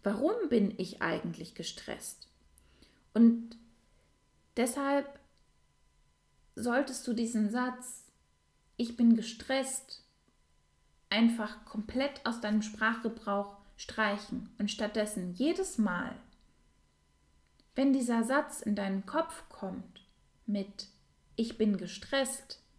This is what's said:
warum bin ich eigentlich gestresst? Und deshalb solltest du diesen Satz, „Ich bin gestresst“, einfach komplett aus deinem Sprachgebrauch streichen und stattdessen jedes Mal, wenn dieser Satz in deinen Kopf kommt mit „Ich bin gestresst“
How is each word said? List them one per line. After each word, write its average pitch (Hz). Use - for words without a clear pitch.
warum 330
bin 208
ich -
eigentlich 170
gestresst? -
Und 233
deshalb 277
solltest 240
du 247
diesen 226
Satz, 247
„Ich 233
bin 233
gestresst“, -
einfach 226
komplett 254
aus 233
deinem 214
Sprachgebrauch 214
streichen -
und 202
stattdessen 208
jedes 359
Mal, 185
wenn 269
dieser 240
Satz 277
in 208
deinen 196
Kopf -
kommt -
mit 202
„Ich 233
bin 208
gestresst“ -